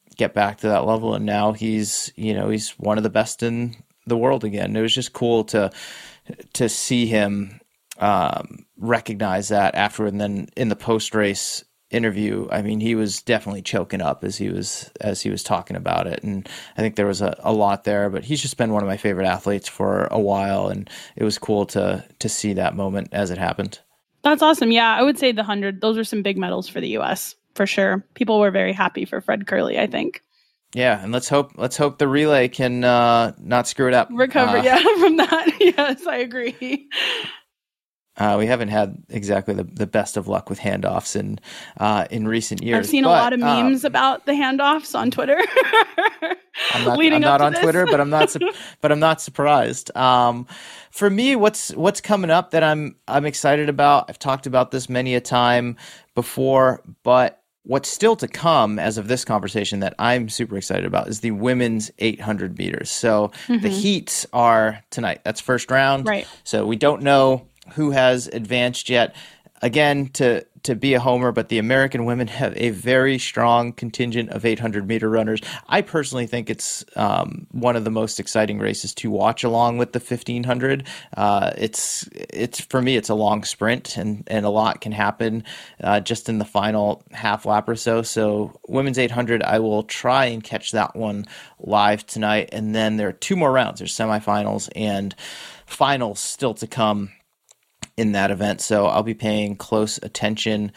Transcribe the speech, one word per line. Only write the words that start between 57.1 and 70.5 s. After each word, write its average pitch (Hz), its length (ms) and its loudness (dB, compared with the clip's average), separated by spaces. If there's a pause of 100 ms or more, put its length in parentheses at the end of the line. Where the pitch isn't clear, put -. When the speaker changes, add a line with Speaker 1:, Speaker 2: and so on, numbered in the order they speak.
Speaker 1:
what's 135 260 -2
still 220 280 2
to 120 120 -6
come 117 500 2
as 107 200 -2
of 104 100 -6
this 127 160 0
conversation 101 560 -2
that 95 180 -2
I'm 120 300 2
super 110 300 -6
excited 95 260 -4
about 92 240 -2
is 107 120 -6
the 117 100 -2
women's 113 600 0 (100)
eight 110 200 -2
hundred 95 380 -4
meters. - 320 -6
So 104 400 0 (180)
the 240 60 2
Speaker 2:
Mm-hmm. 214 140 0
Speaker 1:
heats 196 640 -2
are 113 580 4
tonight. 104 340 -4
That's - 160 -4
first - 300 -2
round. 135 360 2
Speaker 2:
Right. 104 200 -2 (180)
Speaker 1:
So 104 220 -2
we 113 100 -2
don't 147 260 2
know 135 440 4 (280)
who 151 160 0
has 127 380 4
advanced 123 600 -2
yet. 120 260 2 (480)
Again, 143 520 2
to, 120 280 2 (200)